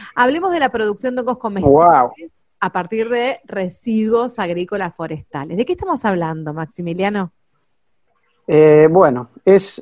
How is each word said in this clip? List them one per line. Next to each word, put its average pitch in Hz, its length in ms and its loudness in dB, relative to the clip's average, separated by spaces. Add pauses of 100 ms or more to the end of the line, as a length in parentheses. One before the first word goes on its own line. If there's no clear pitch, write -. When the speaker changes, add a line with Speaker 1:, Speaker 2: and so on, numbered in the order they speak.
(160)
Speaker 1:
Hablemos 320 380 0
de 339 80 -2
la 262 80 2
producción 226 460 -4
de 254 60 -4
hongos 240 160 -4
comestibles 190 360 2
Speaker 2:
Guau. 151 380 6 (500)
Speaker 1:
a 190 100 -4
partir 220 380 -6
de 240 360 -4
residuos 220 960 -4
agrícolas 180 560 -6
forestales. 156 640 -10
¿De 233 80 -2
qué 370 80 -4
estamos 359 320 -6
hablando, 160 480 -4
Maximiliano? 175 800 -6 (1120)
Speaker 2:
Eh, 151 420 6
bueno, 151 400 2 (140)
es 196 380 2